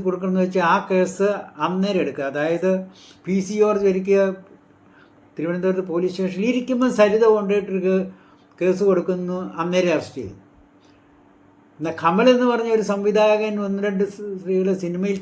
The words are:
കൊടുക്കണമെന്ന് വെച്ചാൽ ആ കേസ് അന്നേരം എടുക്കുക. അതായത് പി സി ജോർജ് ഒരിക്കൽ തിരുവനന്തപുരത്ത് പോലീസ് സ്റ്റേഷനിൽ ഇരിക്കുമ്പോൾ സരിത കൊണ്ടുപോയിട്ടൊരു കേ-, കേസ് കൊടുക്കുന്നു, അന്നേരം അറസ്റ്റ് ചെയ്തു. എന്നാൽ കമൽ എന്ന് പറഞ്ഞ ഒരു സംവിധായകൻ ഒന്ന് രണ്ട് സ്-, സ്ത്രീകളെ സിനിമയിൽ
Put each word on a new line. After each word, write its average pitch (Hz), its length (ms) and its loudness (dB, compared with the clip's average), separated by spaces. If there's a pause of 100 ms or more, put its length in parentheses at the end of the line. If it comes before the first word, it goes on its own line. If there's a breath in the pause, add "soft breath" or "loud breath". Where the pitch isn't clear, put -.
കൊടുക്കണമെന്ന് 185 400 -2
വെച്ചാൽ 185 260 0
ആ 190 60 4 (120)
കേസ് 185 380 0 (380)
അന്നേരം 185 380 0
എടുക്കുക. 139 280 -4
അതായത് 165 400 0 (540 loud breath)
പി 180 100 -2 (100)
സി 196 140 -8
ജോർജ് 202 320 4
ഒരിക്കൽ 196 400 2 (1040 soft breath)
തിരുവനന്തപുരത്ത് 180 560 -2
പോലീസ് 180 220 -2
സ്റ്റേഷനിൽ 190 400 -2
ഇരിക്കുമ്പോൾ 247 440 0
സരിത 208 260 4 (120)
കൊണ്ടുപോയിട്ടൊരു 196 500 -2
കേ-, 190 220 0 (520 loud breath)
കേസ് 185 300 0
കൊടുക്കുന്നു, 180 480 0 (240)
അന്നേരം 180 340 2
അറസ്റ്റ് 131 260 -6
ചെയ്തു. 101 140 -12 (1400 soft breath)
എന്നാൽ 165 220 -6
കമൽ 185 320 4
എന്ന് 247 180 2
പറഞ്ഞ 233 260 -2
ഒരു 208 140 0
സംവിധായകൻ 214 600 2 (140)
ഒന്ന് 196 200 -4
രണ്ട് 196 160 -2 (100)
സ്-, 208 140 -12 (120)
സ്ത്രീകളെ 185 340 0 (100)
സിനിമയിൽ 185 380 -4